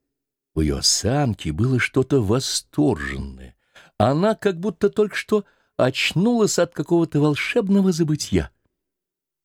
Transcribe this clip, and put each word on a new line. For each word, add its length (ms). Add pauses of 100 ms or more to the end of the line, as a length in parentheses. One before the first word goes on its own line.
(540)
в 60
её 200
осанке 720
было 260
что-то 420
восторженное. 1300 (420)
Она 380
как 240
будто 300
только 260
что 300 (320)
очнулась 840
от 140
какого-то 480
волшебного 720
забытья. 580 (920)